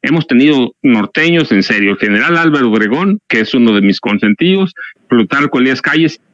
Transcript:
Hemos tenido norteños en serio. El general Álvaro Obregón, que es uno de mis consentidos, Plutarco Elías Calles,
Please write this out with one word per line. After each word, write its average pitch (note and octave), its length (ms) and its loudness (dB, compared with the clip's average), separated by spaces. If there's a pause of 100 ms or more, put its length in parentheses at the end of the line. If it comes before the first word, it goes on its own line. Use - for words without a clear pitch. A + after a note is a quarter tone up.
Hemos D#3 240 0
tenido C3+ 560 2
norteños D3 680 0
en G2 100 2
serio. G2+ 300 -2
El G2 80 -4
general A2 360 0
Álvaro D3 340 0
Obregón, C3+ 580 -2
que A2+ 140 -2
es A2 120 -4
uno A#2 200 2
de G2+ 80 2
mis G2 180 0
consentidos, D#3+ 720 0 (340)
Plutarco C3+ 520 0
Elías C3 220 0
Calles, D#3 380 -2 (140)